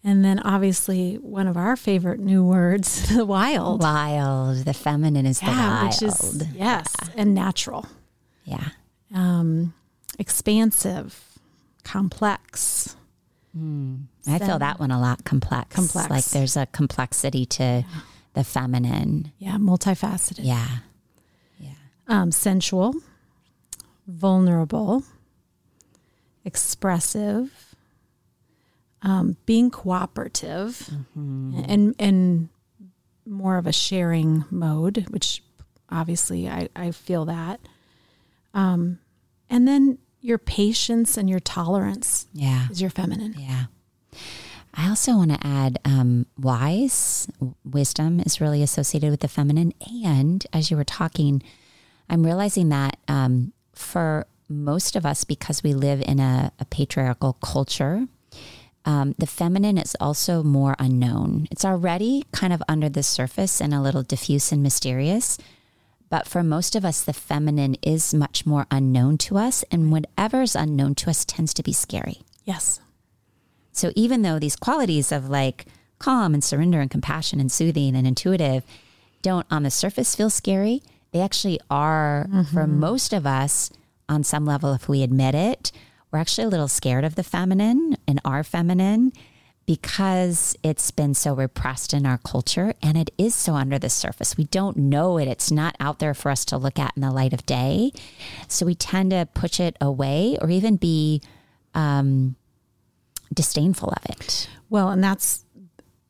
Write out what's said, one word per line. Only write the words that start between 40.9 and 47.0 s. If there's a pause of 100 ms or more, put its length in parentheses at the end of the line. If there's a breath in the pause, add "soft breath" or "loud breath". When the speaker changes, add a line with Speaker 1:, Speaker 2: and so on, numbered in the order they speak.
Speaker 1:
and
your
tolerance
Speaker 2:
Yeah.
Speaker 1:
is
your
feminine.
Speaker 2:
Yeah. (1120 loud breath)
I
also
wanna
add,
um, (120)
wise, (120)